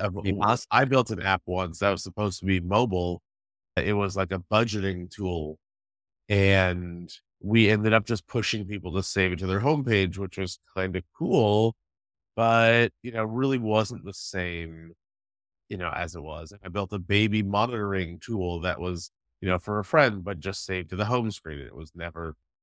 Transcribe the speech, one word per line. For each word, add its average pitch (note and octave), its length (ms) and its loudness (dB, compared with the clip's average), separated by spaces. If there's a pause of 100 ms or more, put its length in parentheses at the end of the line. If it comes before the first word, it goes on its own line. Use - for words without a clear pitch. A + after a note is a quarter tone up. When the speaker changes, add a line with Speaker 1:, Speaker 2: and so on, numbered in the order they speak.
(100)
Speaker 1:
going F2+ 40 -8 (120)
to G2 80 2
be G2+ 40 -4
Speaker 2:
uh, - 40 0
Speaker 1:
possible. A2 280 2
Speaker 2:
I B2 140 4
built C3 260 2
an G#2 120 -4
app F#2+ 240 2
once F2+ 320 -4
that G2+ 120 4
was F#2+ 120 -2
supposed G2+ 380 -4
to F#2 60 -4
be F#2+ 140 2
mobile. F2+ 640 0 (540)
It G#2 180 0
was G2 220 -2
like F#2+ 160 -2
a F#2+ 60 -2
budgeting G2 720 0
tool, E2+ 480 -4 (720)
and F2+ 800 2 (300)
we G#2+ 300 6
ended G#2+ 220 4
up A2 140 4
just A2+ 200 -4
pushing G#2+ 400 -2
people F#2 280 -8
to F#2+ 80 0
save F#2 300 0
it F2 80 -4
to F#2+ 60 -4
their F#2+ 140 0
homepage, A2+ 580 2
which G2 200 -8
was F#2 200 -6 (180)
kinda F#2 260 -2 (140)
cool, A2+ 600 4 (600)
but, A2+ 560 6 (100)
you A#2+ 100 -10
know, A2+ 120 -2
really B2+ 340 0
wasn't G#2+ 460 0
the G2 100 -12
same E2+ 800 -8 (760)
you A2 80 -8
know, F2+ 180 -4
as E2+ 220 -6
it D#2+ 60 -12
was. D#2 300 -12 (100)
I F#2+ 60 -12
built G2 240 -4
a G#2 60 -4
baby G#2 440 2
monitoring G2+ 800 -2
tool F2+ 400 -4
that F2 200 -2
was, F2 300 -6 (300)
you G2+ 80 -4
know, F2+ 100 2
for G#2 200 -4
a G2+ 60 -4
friend, A#2 400 4
but F#2 160 -6
just F2 240 -6
saved F#2 260 -6
to F#2 60 -6
the G#2 100 0
home A#2 240 0
screen. D2+ 300 -10
It A1 140 -16
was D#2+ 200 -16
never, E2 420 -10 (260)